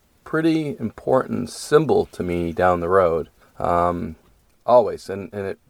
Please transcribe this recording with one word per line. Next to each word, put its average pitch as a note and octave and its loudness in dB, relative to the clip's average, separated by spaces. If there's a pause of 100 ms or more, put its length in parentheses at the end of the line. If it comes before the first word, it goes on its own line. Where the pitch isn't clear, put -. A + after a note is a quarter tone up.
(260)
pretty D#3+ -2
important A#2 -2
symbol A#2+ 2
to - -10
me F2 -2
down F2 2
the E2+ -4
road. E2+ 2 (280)
Um, F2 -2 (480)
always, G#2 2
and, F#2+ -8
and G2+ -6
it, F#2+ -8 (100)